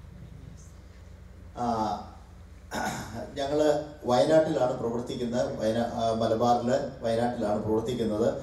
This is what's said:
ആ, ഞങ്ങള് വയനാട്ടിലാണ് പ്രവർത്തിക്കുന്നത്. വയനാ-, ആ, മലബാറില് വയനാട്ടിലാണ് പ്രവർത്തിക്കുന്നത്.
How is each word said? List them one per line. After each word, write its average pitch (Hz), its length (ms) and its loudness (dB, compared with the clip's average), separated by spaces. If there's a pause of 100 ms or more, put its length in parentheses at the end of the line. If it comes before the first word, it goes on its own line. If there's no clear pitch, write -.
(1600)
ആ, 120 100 -2 (1700)
ഞങ്ങള് 147 500 2 (200)
വയനാട്ടിലാണ് 139 720 4
പ്രവർത്തിക്കുന്നത്. 120 800 -2
വയനാ-, 117 340 0
ആ, 113 200 0
മലബാറില് 117 920 2
വയനാട്ടിലാണ് 113 580 0
പ്രവർത്തിക്കുന്നത്. 110 800 0